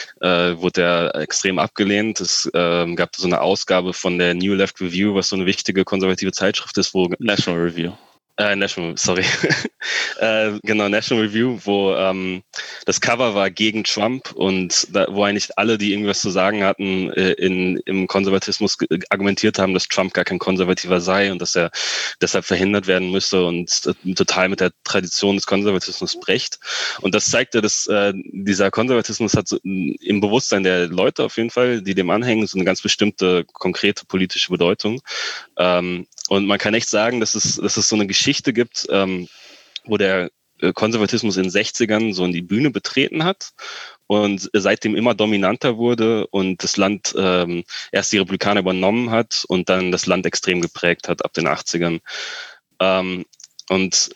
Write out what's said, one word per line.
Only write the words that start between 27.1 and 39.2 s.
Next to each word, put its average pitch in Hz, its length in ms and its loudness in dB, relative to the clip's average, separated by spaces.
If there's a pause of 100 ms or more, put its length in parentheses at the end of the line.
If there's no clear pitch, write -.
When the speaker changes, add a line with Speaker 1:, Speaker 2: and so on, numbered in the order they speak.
Speaker 1:
das 104 160 2
zeigte, 120 320 2
dass, - 240 0
äh, 101 300 2
dieser 98 560 0
Konservatismus 113 640 0
hat 98 120 0
so, 98 160 -4
im 95 560 -2
Bewusstsein 104 440 2
der 92 240 2
Leute 92 360 0
auf 110 140 -4
jeden 117 140 -2
Fall, 123 320 2
die 95 100 -2
dem 90 160 2
anhängen, 110 380 2
so 95 100 -6
eine 90 80 2
ganz 92 160 0
bestimmte, 95 720 2
konkrete - 520 -2
politische - 440 -2
Bedeutung. 92 520 0 (560)
Ähm, 90 500 0 (200)
und 98 200 2
man 101 100 2
kann 104 160 0
echt 117 160 0
sagen, 117 300 2
dass 110 160 0
es, 101 220 -2
dass - 200 -2
es 107 100 2
so - 80 2
eine 107 120 2
Geschichte 135 440 0
gibt, 117 380 -2
ähm, 95 380 0 (640)